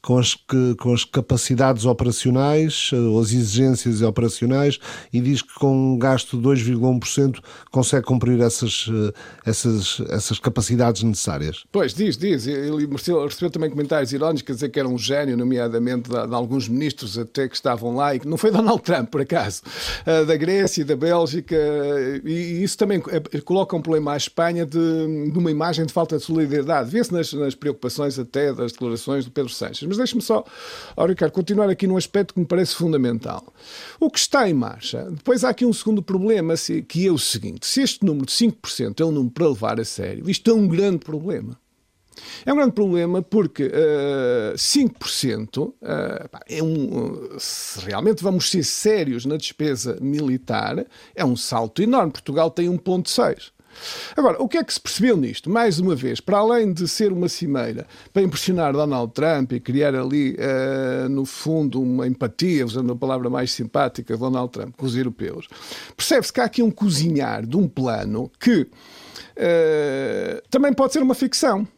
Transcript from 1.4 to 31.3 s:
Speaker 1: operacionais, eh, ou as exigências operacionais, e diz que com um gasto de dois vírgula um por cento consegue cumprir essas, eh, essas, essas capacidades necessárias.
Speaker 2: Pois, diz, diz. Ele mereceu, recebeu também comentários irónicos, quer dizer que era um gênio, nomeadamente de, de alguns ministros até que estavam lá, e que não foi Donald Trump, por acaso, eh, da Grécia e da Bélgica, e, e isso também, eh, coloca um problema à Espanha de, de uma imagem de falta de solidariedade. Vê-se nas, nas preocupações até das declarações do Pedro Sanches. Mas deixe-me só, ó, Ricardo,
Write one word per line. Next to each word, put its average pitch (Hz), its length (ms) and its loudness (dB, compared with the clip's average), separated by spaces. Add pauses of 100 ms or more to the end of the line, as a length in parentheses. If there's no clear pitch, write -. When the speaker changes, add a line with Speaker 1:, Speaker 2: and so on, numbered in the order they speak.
Speaker 1:
operacionais, 127 1080 2
eh, 139 40 2
ou 113 240 4
as 110 120 2
exigências 120 680 2
operacionais, 120 760 2 (340)
e 123 80 2
diz 127 220 2
que - 120 -14
com 131 400 4
um 123 40 0
gasto 131 380 2
de 117 60 -2
dois 135 180 4
vírgula 123 320 2
um 123 80 2
por - 80 -8
cento 139 340 0 (280)
consegue 131 360 2
cumprir 123 340 2
essas, 117 480 0
eh, 107 240 0 (320)
essas, 110 640 0
essas - 300 -2
capacidades 120 640 0
necessárias. 82 680 -2
Speaker 2:
Pois, 175 200 0
diz, 175 240 -2
diz. 143 300 -2
Ele 147 400 -2
mereceu, 147 380 -2
recebeu 156 260 -4
também 156 180 -2
comentários 143 440 0
irónicos, 147 300 0
quer - 120 -6
dizer 127 160 -4
que - 80 -2
era 135 100 0
um 127 80 -2
gênio, 135 400 0
nomeadamente 120 720 0
de, 117 180 -2
de 117 80 -4
alguns 120 340 -2
ministros 120 500 -4
até 123 300 -4
que - 80 -8
estavam 120 400 -2
lá, 143 180 0
e 127 60 -2
que 143 80 -8
não 160 100 -2
foi 214 140 4
Donald 214 300 4
Trump, 143 280 0
por 147 100 -2
acaso, 131 420 -2 (440)
eh, 160 180 4
da 156 120 4
Grécia 180 460 2
e - 20 0
da 143 120 2
Bélgica, 165 600 2 (680)
e, 156 60 -4
e 170 320 -2
isso - 160 -2
também, 202 320 2
eh, 151 300 -4
coloca 185 360 0
um 160 60 -2
problema 156 300 0
à 147 40 -2
Espanha 170 480 0
de, 156 680 0
de 160 60 0
uma 170 120 2
imagem 160 340 0
de 156 80 -6
falta 165 260 0
de 139 40 -4
solidariedade. 147 680 0
Vê-se 196 240 0
nas, 170 200 -2
nas 143 240 -2
preocupações 143 640 -4
até 139 360 0
das 117 180 -4
declarações 123 520 -4
do 120 80 -16
Pedro 127 200 -2
Sanches. 123 360 -8
Mas 196 80 -2
deixe-me 240 260 0
só, 220 220 0 (520)
ó, 160 100 2
Ricardo, 170 260 0